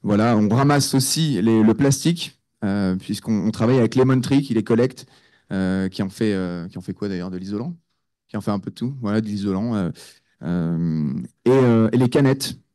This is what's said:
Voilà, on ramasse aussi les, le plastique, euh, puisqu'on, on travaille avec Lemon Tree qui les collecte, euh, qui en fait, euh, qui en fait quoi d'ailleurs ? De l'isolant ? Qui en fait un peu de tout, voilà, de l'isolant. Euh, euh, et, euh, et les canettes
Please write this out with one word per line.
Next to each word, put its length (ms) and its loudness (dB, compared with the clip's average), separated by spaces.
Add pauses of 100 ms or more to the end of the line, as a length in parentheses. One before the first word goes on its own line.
Voilà, 300 2
on 140 2
ramasse 460 2
aussi 460 0
les, 220 4
le 100 6
plastique, 640 0 (280)
euh, 320 0
puisqu'on, 500 -4
on 40 0
travaille 260 2
avec 180 2
Lemon 240 4
Tree 220 2
qui 120 -6
les 120 0
collecte, 400 0 (480)
euh, 340 -2
qui 160 -6
en 60 -6
fait, 240 -2
euh, 340 -6
qui 100 -14
en 40 -12
fait 120 -10
quoi 140 -8
d'ailleurs ? 240 -6
De 60 -10
l'isolant ? 360 -8 (540)
Qui 80 -14
en 60 -6
fait 100 -4
un 80 -2
peu 100 -10
de 60 -16
tout, 240 -6
voilà, 220 -2
de 40 -6
l'isolant. 500 -4
Euh, 160 -2 (520)
euh, 680 -2 (320)
et, 60 4
euh, 420 4
et 40 2
les 120 2
canettes 500 0 (160)